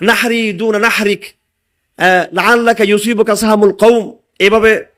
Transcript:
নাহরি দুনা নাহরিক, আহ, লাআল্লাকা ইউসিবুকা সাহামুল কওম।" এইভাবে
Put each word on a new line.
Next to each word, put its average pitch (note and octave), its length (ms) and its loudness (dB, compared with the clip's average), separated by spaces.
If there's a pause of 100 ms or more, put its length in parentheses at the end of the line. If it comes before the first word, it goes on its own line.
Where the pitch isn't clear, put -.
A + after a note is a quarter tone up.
নাহরি A3+ 520 -2
দুনা G#3 260 -2
নাহরিক, G#3 460 -2 (720)
আহ, F3+ 360 0
লাআল্লাকা A3+ 500 0
ইউসিবুকা G#3 520 0
সাহামুল G#3 360 2
কওম।" A3 460 0 (220)
এইভাবে G#3+ 460 0 (120)